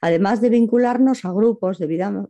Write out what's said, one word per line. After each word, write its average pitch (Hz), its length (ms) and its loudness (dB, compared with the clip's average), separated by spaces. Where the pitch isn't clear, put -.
Además 190 380 0
de 240 100 2
vincularnos 240 760 2
a 180 80 -6
grupos 202 440 0
de 175 80 -6
vida 190 440 -4